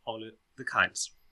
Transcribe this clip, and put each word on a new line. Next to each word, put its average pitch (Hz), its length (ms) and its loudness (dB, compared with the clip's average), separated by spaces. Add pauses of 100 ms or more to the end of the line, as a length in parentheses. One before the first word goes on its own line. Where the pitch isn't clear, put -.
only 110 260 -6 (260)
the 135 60 -10
kinds. - 480 2 (200)